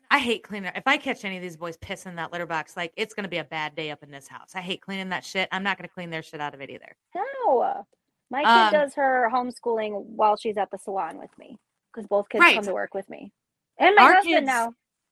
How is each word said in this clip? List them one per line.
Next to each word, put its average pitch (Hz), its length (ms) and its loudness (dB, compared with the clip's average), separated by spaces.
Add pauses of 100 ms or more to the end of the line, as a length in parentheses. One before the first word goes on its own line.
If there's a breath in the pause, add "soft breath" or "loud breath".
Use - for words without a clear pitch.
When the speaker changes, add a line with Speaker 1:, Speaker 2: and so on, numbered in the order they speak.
Speaker 1:
I 277 100 4
hate 240 240 -2
cleaning. 190 320 -10
If 190 120 -8
I 277 80 4
catch 277 300 -4
any 190 100 -6
of 180 60 -10
these 170 160 -10
boys 165 200 -10
pissing - 300 -12
in 175 80 -12
that 165 160 -8
litter 175 140 -6
box, 160 320 -6
like, 175 180 -8
it's 214 180 -6
gonna 202 140 -8
be 170 120 -6
a 151 40 -6
bad 151 320 -8
day 156 160 -8
up 147 120 -14
in 147 80 -20
this 139 160 -18
house. - 280 -20
I 185 60 -8
hate 180 200 -8
cleaning 190 280 -8
that 170 160 -6
shit. - 260 -4
I'm 190 120 -4
not 202 140 -2
gonna 175 120 -16
clean 175 220 -14
their 160 120 -8
shit 156 160 -14
out 147 140 -8
of 139 80 -20
it 135 80 -14
either. - 260 -18 (180)
Speaker 2:
No. 415 720 0 (440)
My 254 120 -4
kid 302 80 2
Speaker 1:
Um, 226 220 6
Speaker 2:
does 294 240 2
her 262 380 2
homeschooling 226 720 -4
while 214 320 2
she's 214 200 -4
at 190 140 -2
the 196 60 -8
salon 190 400 -6
with - 200 -20
me, - 200 -20 (360)
'cause 220 140 -12
both 202 220 2
kids 240 120 2
Speaker 1:
Right. 311 140 10
Speaker 2:
come 202 100 -2
to 190 80 -4
work 202 200 -6
with 196 160 -8
me. - 220 -16 (480)
And 370 160 6
my 403 80 10
Speaker 1:
Our 302 120 10
Speaker 2:
husband 339 200 4
Speaker 1:
kids 294 120 2
Speaker 2:
now. 233 280 0 (360)